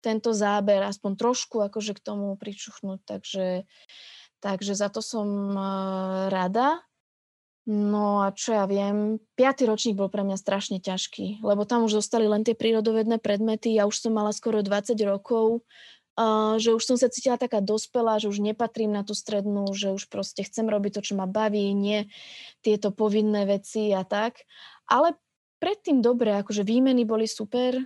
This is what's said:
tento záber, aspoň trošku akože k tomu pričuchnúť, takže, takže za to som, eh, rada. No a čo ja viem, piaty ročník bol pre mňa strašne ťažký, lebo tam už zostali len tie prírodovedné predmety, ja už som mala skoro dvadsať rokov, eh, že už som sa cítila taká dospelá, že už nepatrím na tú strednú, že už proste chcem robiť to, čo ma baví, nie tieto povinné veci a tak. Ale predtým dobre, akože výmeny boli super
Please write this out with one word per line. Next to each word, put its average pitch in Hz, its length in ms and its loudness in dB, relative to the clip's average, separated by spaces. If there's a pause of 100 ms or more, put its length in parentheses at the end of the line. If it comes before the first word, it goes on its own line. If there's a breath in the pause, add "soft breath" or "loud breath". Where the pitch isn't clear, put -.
tento 220 360 0
záber, 202 480 2
aspoň 196 320 -4
trošku 233 480 0
akože 208 320 -6
k - 80 -20
tomu 202 320 -6
pričuchnúť, 202 680 -12
takže, 190 600 -4 (720 loud breath)
takže 202 400 -4
za 202 120 0
to 214 120 -8
som, 214 240 -4 (260)
eh, 196 100 -2 (680)
rada. 214 520 0 (840)
No 208 560 0
a 196 80 2
čo 208 240 -4
ja 202 160 2
viem, 202 480 0 (160)
piaty 269 320 2
ročník 220 320 0
bol 196 80 0
pre 202 160 -2
mňa 196 160 -2
strašne 196 400 -2
ťažký, 190 640 -6
lebo 208 240 2
tam 233 180 2
už 214 140 2
zostali 214 320 2
len 214 160 2
tie 233 80 2
prírodovedné 226 640 2
predmety, 220 560 0
ja 208 160 4
už - 160 -6
som 226 80 0
mala 208 240 0
skoro 214 240 0
dvadsať 208 480 0
rokov, 226 560 0 (520 loud breath)
eh, 226 60 2 (380)
že 226 120 4
už 226 120 0
som 247 120 2
sa 240 120 4
cítila 240 320 0
taká 240 180 0
dospelá, 214 600 0
že 214 80 -2
už 202 100 -4
nepatrím 214 540 -2
na 202 100 -2
tú 208 100 -8
strednú, 202 600 -2
že 202 180 -2
už 196 180 -6
proste 196 360 -8
chcem 220 240 -4
robiť 208 300 -2
to, - 40 -10
čo - 140 -6
ma 190 80 -2
baví, 208 480 0
nie 208 320 0 (560 loud breath)
tieto 214 300 2
povinné 208 540 2
veci 202 480 0
a 185 120 -2
tak. 214 400 -4 (400 loud breath)
Ale 330 320 4 (400)
predtým 330 440 0
dobre, 233 360 2
akože 202 260 -2
výmeny 247 400 4
boli 220 220 0
super 247 480 -2 (120)